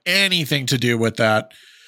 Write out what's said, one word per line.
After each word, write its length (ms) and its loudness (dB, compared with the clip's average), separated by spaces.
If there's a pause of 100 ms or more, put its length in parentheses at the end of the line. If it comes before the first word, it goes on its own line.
anything 600 0
to 120 0
do 200 0
with 180 -2
that, 360 2 (360)